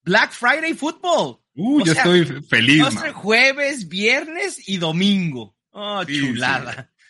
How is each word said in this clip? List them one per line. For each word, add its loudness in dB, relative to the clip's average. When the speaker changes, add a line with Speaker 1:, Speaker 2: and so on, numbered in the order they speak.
Speaker 1:
Black 2
Friday 0
Football. -2
Speaker 2:
Uh, 2
Speaker 1:
O 0
Speaker 2:
yo 4
Speaker 1:
sea, 2
Speaker 2:
estoy 6
feliz, 4
Speaker 1:
va 2
a -2
ser -6
Speaker 2:
man. -16
Speaker 1:
jueves, 0
viernes -4
y -4
domingo. -2
Oh, -8
Speaker 2:
Sí, -6
Speaker 1:
chulada. -4